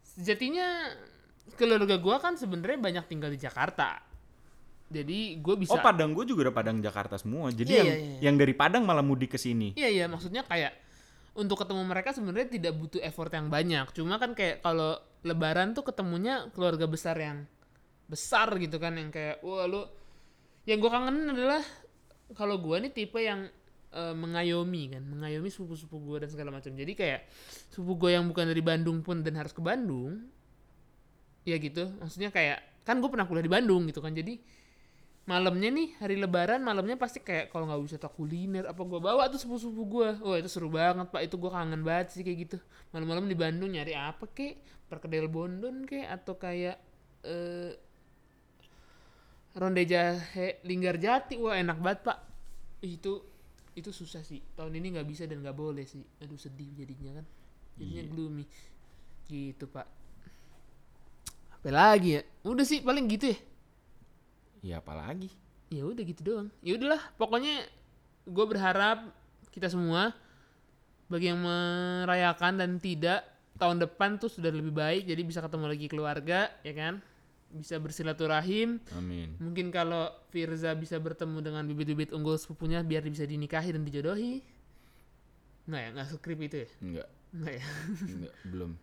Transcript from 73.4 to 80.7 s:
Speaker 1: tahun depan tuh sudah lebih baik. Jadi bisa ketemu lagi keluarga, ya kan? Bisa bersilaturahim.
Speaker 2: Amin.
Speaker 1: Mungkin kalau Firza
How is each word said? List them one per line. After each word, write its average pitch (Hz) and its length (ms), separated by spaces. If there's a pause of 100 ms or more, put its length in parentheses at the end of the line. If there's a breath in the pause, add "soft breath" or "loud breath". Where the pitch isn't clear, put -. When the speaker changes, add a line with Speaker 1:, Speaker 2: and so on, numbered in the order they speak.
Speaker 1:
tahun 175 220
depan 196 400
tuh 226 120
sudah 165 200
lebih 156 220
baik. 156 320
Jadi 175 180
bisa 165 180
ketemu 160 280
lagi 151 200
keluarga, 156 600 (160)
ya 151 100
kan? 165 300 (460 soft breath)
Bisa 156 260
bersilaturahim. 160 1040 (140)
Speaker 2:
Amin. 87 440
Speaker 1:
Mungkin 175 300
kalau 170 400 (240)
Firza 165 420